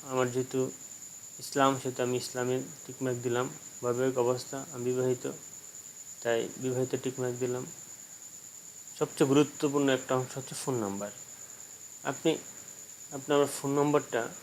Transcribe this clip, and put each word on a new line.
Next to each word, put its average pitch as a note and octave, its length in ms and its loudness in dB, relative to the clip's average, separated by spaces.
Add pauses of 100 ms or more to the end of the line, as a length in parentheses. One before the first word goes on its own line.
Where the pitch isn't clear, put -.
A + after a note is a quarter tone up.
আমার B2+ 280 4
যেহেতু C3 400 2 (680)
ইসলাম, C3+ 400 6
সেহেতু B2+ 240 0
আমি B2 140 2
ইসলামে B2+ 460 0 (240)
টিক C3 160 -8
মার্ক B2+ 140 0
দিলাম। A#2+ 320 2 (340)
বৈবাহিক B2+ 340 2
অবস্থা B2+ 540 2
আমি B2 120 -6
বিবাহিত, B2+ 480 2 (880)
তাই A#2 360 2
বিবাহিত B2+ 380 0
টিক B2+ 240 -4
মার্ক B2 160 -2
দিলাম। B2 300 -2 (1300)
সবচেয়ে D3 280 2
গুরুত্বপূর্ণ C#3+ 600 6
একটা C3 260 4
অংশ B2+ 220 0
হচ্ছে C3+ 180 -10
ফোন C3+ 200 -2
নাম্বার। G#2 360 -2 (920)
আপনি C#3+ 340 2 (760)
আপনার C#3+ 340 4
ফোন C#3 320 -2
নম্বরটা C#3+ 520 4 (140)